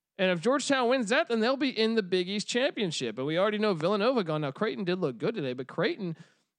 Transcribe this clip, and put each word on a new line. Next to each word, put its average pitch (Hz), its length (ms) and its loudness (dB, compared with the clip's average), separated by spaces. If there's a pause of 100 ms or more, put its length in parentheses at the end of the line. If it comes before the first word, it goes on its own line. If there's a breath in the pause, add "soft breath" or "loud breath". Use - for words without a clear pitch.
(180)
And 185 120 2
if 175 100 0
Georgetown 254 500 2
wins 254 180 2
that, 294 200 2
then 233 120 0
they'll 247 160 2
be 262 140 0
in 220 240 0
the 220 80 4
Big 180 260 0
East 202 180 -4
Championship. 202 720 -2
And 131 100 -4
we 160 120 0
already 208 180 2
know 208 160 2
Villanova 202 520 2
gone. 151 180 -2
Now, 139 80 -2
Creighton 220 340 -4
did 175 140 0
look 143 180 -2
good 165 200 -2
today, 135 180 -4
but 131 140 -8
Creighton, 190 480 -4 (420 soft breath)